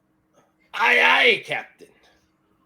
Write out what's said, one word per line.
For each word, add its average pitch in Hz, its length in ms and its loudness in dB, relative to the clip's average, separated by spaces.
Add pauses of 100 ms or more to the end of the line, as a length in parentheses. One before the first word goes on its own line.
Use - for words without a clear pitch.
(760)
aye, - 260 0
aye, - 440 2
Captain. - 440 -12 (760)